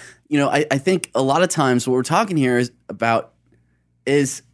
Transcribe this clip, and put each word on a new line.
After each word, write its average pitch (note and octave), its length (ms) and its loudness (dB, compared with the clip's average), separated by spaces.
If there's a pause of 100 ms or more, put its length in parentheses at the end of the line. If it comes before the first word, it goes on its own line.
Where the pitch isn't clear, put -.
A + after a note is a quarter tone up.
(280)
You D3 100 0
know, C#3+ 120 2
I, D3 200 0
I C#3 80 0
think F3 380 -2
a C3+ 80 0
lot C#3 180 2
of F3+ 80 2
times B2+ 380 0
what B2+ 80 0
we're B2+ 80 0
talking F#3+ 340 0
here B2+ 220 2
is B2 120 -2 (180)
about A2+ 440 -2 (720)
is C#3 380 0 (100)